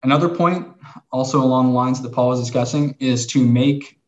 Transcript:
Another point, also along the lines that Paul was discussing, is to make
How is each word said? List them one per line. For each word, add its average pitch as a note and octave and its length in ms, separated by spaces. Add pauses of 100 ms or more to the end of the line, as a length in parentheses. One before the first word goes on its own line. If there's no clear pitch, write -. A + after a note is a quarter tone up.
Another D3 260
point, F3 380 (440)
also C3 320
along B2+ 240
the B2+ 60
lines B2+ 280
that A#2+ 120
Paul B2 160
was B2 100
discussing, B2+ 600
is B2 280
to C3 180
make C3 640